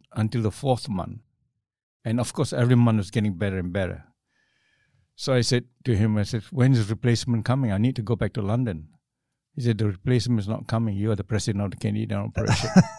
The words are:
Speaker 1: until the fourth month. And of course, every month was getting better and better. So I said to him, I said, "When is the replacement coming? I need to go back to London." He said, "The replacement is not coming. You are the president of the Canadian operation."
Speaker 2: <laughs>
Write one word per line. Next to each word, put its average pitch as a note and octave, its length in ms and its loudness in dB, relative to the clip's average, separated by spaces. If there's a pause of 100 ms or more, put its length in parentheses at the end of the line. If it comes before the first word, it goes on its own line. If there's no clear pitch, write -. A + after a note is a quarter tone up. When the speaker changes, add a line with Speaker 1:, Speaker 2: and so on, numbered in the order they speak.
(120)
Speaker 1:
until A2 300 -2
the G#2+ 80 0
fourth C3 380 -2
month. F#2+ 320 -6 (840)
And A2+ 160 -2
of - 120 -4
course, C#3 200 -4
every B2 220 4
month A#2 240 6
was G2 120 -4
getting G#2+ 240 0
better F#2+ 240 -2
and F2 140 -4
better. F#2+ 320 -4 (1120)
So - 180 -2
I B2+ 80 4
said A#2+ 240 2 (200)
to A#2+ 120 2
him, G#2+ 220 2
I G2+ 60 0
said, A2 260 -4
"When B2+ 220 4
is A2+ 140 4
the A2 80 -4
replacement A#2 500 0
coming? B2+ 280 0
I G2 60 0
need B2 180 2
to A#2+ 60 -4
go G#2 140 -2
back G#2 180 -2
to A2 80 -4
London." G2+ 460 -2 (680)
He C#3+ 80 -6
said, A#2 160 2
"The G#2+ 80 0
replacement A2+ 540 0
is G2 80 -6
not - 180 -6
coming. A2+ 300 -2
You G#2+ 160 0
are G2+ 40 0
the G2 80 -6
president G2+ 400 -2
of F#2+ 60 -4
the - 80 -10
Canadian G#2 420 -4
operation." G#2+ 540 -2
Speaker 2:
<laughs> F#3 60 8 (180)